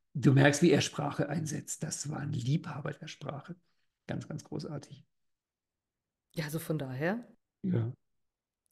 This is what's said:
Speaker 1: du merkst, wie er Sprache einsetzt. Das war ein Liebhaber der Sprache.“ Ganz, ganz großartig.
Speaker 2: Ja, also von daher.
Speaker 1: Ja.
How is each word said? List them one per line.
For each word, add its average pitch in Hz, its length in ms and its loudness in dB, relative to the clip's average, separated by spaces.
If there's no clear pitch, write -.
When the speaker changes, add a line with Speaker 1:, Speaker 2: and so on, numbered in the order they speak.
Speaker 1:
du 135 200 6
merkst, 139 280 8
wie 165 100 8
er - 100 6
Sprache - 480 -2
einsetzt. 151 540 -6
Das 147 260 -8
war 147 100 -6
ein 147 140 -6
Liebhaber 147 600 -4
der 151 140 -14
Sprache.“ 143 480 -10
Ganz, 123 200 -6
ganz - 160 -10
großartig. - 640 -12
Speaker 2:
Ja, 156 120 -6
also 151 140 -6
von 160 180 -4
daher. 147 480 -4
Speaker 1:
Ja. 117 280 2